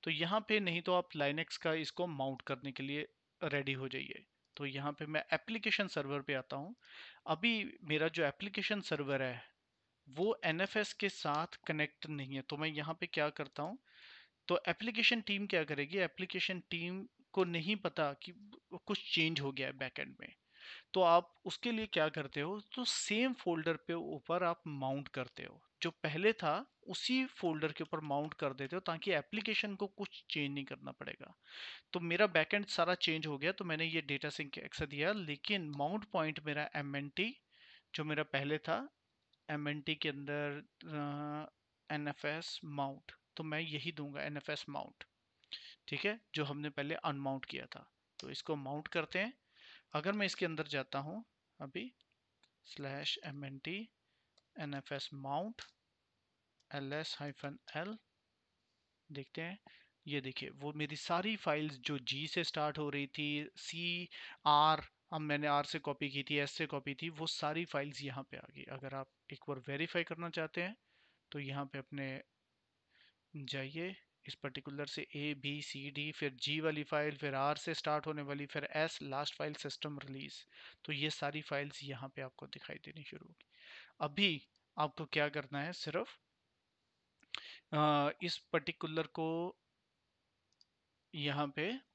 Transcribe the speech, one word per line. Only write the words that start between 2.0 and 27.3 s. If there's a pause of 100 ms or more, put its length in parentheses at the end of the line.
माउंट
करने
के
लिए (360)
रेडी
हो
जाइए। (320)
तो
यहाँ
पे
मैं (100)
एप्लीकेशन
सर्वर
पे
आता
हूँ। (520)
अभी
मेरा
जो
एप्लीकेशन
सर्वर
है (600)
वो
एनएफ़एस
के
साथ
कनेक्ट
नहीं
है,
तो
मैं
यहाँ
पे
क्या
करता
हूँ, (680)
तो
एप्लीकेशन
टीम
क्या
करेगी,
एप्लीकेशन
टीम (260)
को
नहीं
पता
कि (520)
कुछ
चेंज
हो
गया
है
बैकएंड
में। (600)
तो
आप
उसके
लिए
क्या
करते
हो,
तो
सेम
फोल्डर
पे
ऊपर
आप
माउंट
करते
हो, (180)
जो
पहले
था (220)
उसी
फोल्डर